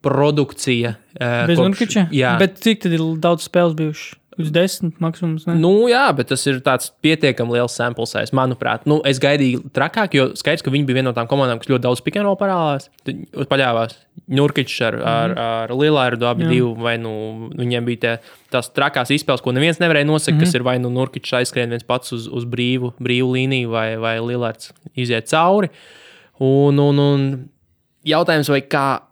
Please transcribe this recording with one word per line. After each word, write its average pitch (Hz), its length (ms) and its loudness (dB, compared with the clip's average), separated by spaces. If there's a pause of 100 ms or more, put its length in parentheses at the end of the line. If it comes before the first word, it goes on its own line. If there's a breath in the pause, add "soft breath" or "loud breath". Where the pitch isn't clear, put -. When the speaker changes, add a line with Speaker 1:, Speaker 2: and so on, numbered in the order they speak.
Speaker 1:
produkcija, 131 920 0 (240)
eh, 120 260 0
Speaker 2:
Bez 165 140 2
Speaker 1:
kopš 180 100 4
Speaker 2:
Nurkiča? 196 420 0
Speaker 1:
Jā. 127 280 2
Speaker 2:
Bet 190 200 2
cik 220 220 2
tad 170 160 0
ir 160 80 0 (160)
daudz 170 260 0
spēles 170 300 2
bijušas? 156 380 -6 (240)
Uz 156 160 -4
desmit 180 480 0
maksimums, 160 460 -4
ne? 170 100 2
Speaker 1:
Nu, 202 320 4
jā, 262 140 2 (100)
bet 123 160 -2
tas 131 160 -2
ir 131 160 0
tāds 131 220 2 (180)
pietiekami 131 540 2
liels 120 180 0
sample 117 320 -2
size, 110 240 -4
manuprāt. 127 560 0
Nu, 151 160 2
es 139 160 2
gaidīju 139 460 2 (100)
trakāk, 160 400 0
jo 131 120 4 (120)
skaidrs, 160 240 -2
ka 135 80 -2
viņi 143 160 0
bija 127 140 0
viena 131 80 0
no 117 80 -4
tām 117 100 -2
komandām, 127 320 0
kas - 80 -12
ļoti 127 160 2
daudz 123 220 0
pick 156 100 -4
and 208 80 0
roll 196 160 0
parādās, 165 480 -2 (160)
tad 131 160 -8 (320)
paļāvās. 120 460 0 (340)
Nurkičs 143 460 0 (100)
ar, 110 80 -2
ar, 117 380 0
Speaker 2:
Mhm. 117 100 -4
Speaker 1:
ar 113 320 -4
Lillardu 131 500 2
abi 120 200 0
Speaker 2:
Jā. 165 80 0
Speaker 1:
divi, 123 180 2 (100)
vai 117 160 -2
nu 110 540 -8
viņiem 120 320 -2
bija 120 160 -4
tie, 117 140 -4 (360 loud breath)
tās 123 220 -4
trakās 139 400 0
izspēles, 143 320 0
ko 127 80 -2
neviens 156 260 0
nevarēja 156 300 2
nosakt, 156 300 2
Speaker 2:
Mhm. - 20 4
Speaker 1:
kas 170 160 2
ir 123 80 0
vai 123 160 0
nu 123 100 -2
Nurkičs 131 460 -4
aizskrien 123 340 -2
viens 117 140 -6
pats 123 300 -4
uz, 113 160 -8
uz 120 160 -6
brīvu, 123 520 -2
brīvu 123 380 0
līniju, 127 360 0
vai, 113 260 -2
vai 113 240 -2
Lillards 120 500 -6 (240)
iziet 120 320 -2
cauri. 180 420 2 (680 loud breath)
Un, 139 400 4
un, 143 200 4
un 139 500 0 (560)
jautājums, 156 420 2
vai 139 140 2
kā 139 400 -2 (100)